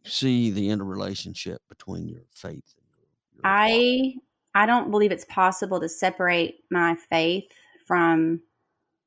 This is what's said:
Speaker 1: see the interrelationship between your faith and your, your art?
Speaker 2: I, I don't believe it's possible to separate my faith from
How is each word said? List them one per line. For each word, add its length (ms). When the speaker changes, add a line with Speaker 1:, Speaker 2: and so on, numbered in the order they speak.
Speaker 1:
see 480
the 180
interrelationship 1000
between 380
your 240
faith 320
and 120
your, 160
your 120
art? 160
Speaker 2:
I, 540
I 100
don't 260
believe 200
it's 140
possible 540
to 100
separate 840
my 240
faith 560
from 560